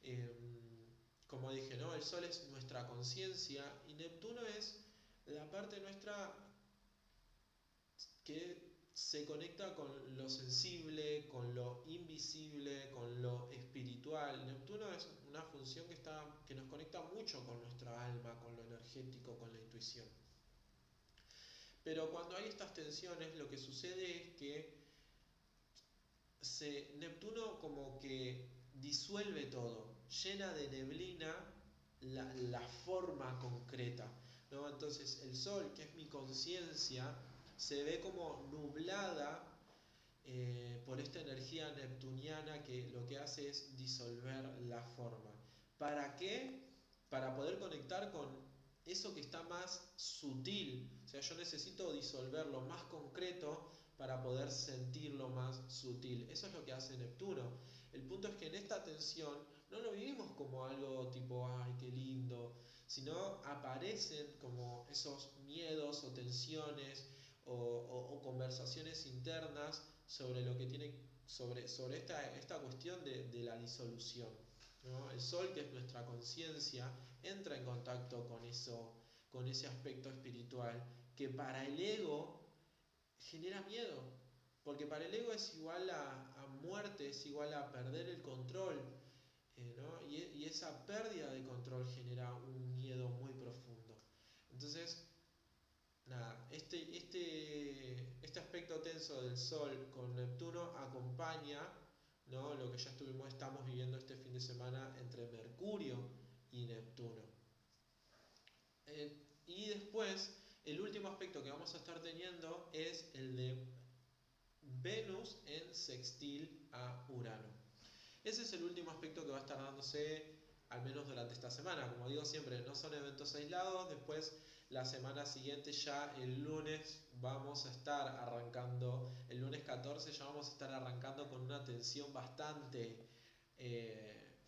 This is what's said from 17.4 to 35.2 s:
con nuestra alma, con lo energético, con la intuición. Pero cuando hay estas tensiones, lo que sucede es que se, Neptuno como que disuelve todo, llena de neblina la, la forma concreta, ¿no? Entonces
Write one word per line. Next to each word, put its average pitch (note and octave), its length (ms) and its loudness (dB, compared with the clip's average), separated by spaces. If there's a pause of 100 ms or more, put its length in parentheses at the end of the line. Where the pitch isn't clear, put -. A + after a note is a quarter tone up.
con A#2+ 160 -4
nuestra A#2+ 440 -4
alma, A#2+ 340 -2
con A#2 160 -8
lo A#2 80 -8
energético, A#2+ 720 -8
con A2+ 160 -8
la A2+ 60 -10
intuición. A2+ 480 -6 (1800)
Pero D#3+ 280 6
cuando E3+ 240 0
hay G3+ 100 2
estas G#3 300 -4
tensiones, D#3+ 640 0
lo C#3+ 100 -2
que C3+ 100 -4
sucede F3 600 0
es - 180 -8
que D3 460 -2 (1600)
se, C#3+ 580 0
Neptuno G3+ 640 -2
como C#3 380 -2
que C3 500 0 (280)
disuelve D3+ 720 2
todo, A#2 500 0 (280)
llena G3 300 2
de C#3+ 160 2
neblina D#3+ 640 0 (680)
la, C3 340 0
la A#2+ 320 4
forma D#3+ 720 2
concreta, B2 680 0 (440)
¿no? C#3+ 180 0
Entonces C#3+ 540 0